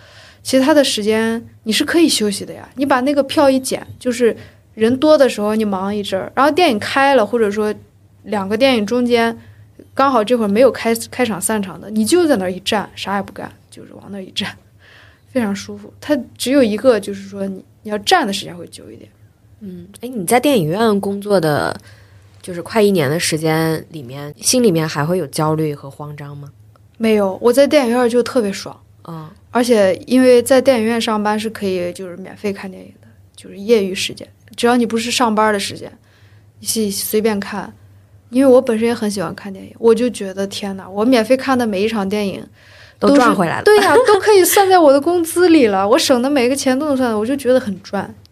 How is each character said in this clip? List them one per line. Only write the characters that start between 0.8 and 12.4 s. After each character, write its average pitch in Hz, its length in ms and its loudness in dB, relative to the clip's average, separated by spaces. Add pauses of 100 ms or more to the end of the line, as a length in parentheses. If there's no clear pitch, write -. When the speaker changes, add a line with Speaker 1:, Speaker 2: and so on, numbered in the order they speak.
Speaker 1:
时 262 220 -2
间 226 420 -2 (180)
你 220 100 -4
是 302 100 0
可 294 160 0
以 320 80 6
休 208 240 -2
息 196 140 -8
的 165 80 -16
呀， - 220 -18
你 269 100 -2
把 269 160 0
那 285 120 0
个 285 100 2
票 277 260 2
一 262 100 2
剪， - 260 -6 (140)
就 247 120 -4
是 233 220 0 (420)
人 226 220 0
多 302 200 6
的 262 100 6
时 214 140 -4
候 214 140 -2
你 220 100 -2
忙 196 280 -4
一 208 80 -4
阵 196 160 -6
儿， - 160 -8
然 262 120 2
后 311 40 4
电 311 220 2
影 208 80 -2
开 277 360 2
了， 220 100 4
或 240 120 -4
者 208 140 0
说 214 220 -4 (500)
两 196 240 -6
个 214 80 -2
电 254 220 2
影 214 80 -2
中 247 200 -2
间 233 320 0 (560)
刚 269 160 2
好 240 140 2
这 247 140 0
会 226 80 -2
儿 - 20 -2
没 202 140 2
有 254 100 6
开-， 226 240 -2 (160)
开 254 140 -2
场 196 160 -6
散 214 200 -2
场 190 180 -12
的， 190 100 -18
你 214 160 -2
就 339 200 2
在 285 120 2
那 185 80 -4